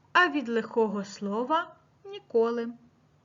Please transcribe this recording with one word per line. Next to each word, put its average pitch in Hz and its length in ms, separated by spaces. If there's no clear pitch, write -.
а 359 140
від 277 220
лихого 220 540
слова 247 720
ніколи. 233 600